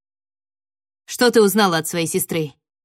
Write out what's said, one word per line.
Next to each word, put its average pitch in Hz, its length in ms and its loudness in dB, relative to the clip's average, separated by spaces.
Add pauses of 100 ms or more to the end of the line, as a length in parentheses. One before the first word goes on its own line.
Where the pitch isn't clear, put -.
(1040)
«Что - 260 0
ты 233 100 4
узнала 190 360 2
от 156 100 -4
своей 170 200 -4
сестры?» 160 460 -6 (320)